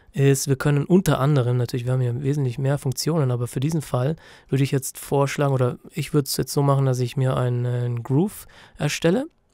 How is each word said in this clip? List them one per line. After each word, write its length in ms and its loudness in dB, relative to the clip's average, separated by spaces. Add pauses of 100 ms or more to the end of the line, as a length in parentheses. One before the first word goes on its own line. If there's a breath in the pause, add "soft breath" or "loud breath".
(120)
ist, 360 2
wir 80 2
können 280 2
unter 360 4
anderem, 360 2
natürlich, 300 -2
wir 60 0
haben 80 2
hier 220 -2
wesentlich 360 -2
mehr 200 0
Funktionen, 520 -2
aber 160 -2
für 140 -6
diesen 200 -2
Fall 360 -2 (320 loud breath)
würde 160 2
ich 80 0
jetzt 260 -4
vorschlagen, 560 0
oder 240 0 (140)
ich 200 -8
würde 140 2
es 100 -6
jetzt 160 -4
so 100 0
machen, 220 4
dass 140 2
ich 180 -4
mir 200 0
einen, 280 0
einen 380 -4
Groove 440 -2 (300 loud breath)
erstelle. 520 0 (260)